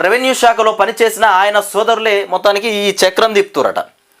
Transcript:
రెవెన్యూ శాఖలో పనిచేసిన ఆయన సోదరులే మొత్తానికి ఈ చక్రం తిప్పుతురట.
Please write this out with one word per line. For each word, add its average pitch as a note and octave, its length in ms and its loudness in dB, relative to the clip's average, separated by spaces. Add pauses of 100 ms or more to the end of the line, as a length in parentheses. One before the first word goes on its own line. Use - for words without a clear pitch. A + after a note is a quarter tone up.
రెవెన్యూ B3 320 0
శాఖలో A3+ 380 2
పనిచేసిన A3 540 0
ఆయన G#3 340 2
సోదరులే G#3 680 -2
మొత్తానికి G3+ 400 0
ఈ G3+ 320 -2
చక్రం G#3 320 2
తిప్పుతురట. C3+ 460 0 (420)